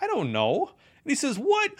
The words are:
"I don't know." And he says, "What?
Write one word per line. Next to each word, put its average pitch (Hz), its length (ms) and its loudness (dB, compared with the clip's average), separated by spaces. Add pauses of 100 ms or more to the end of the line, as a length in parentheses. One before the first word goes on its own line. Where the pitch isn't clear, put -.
"I 403 60 -2
don't 196 240 -2
know." 113 400 0 (320)
And 302 80 -6
he 269 40 2
says, 247 220 -2
"What? 403 420 2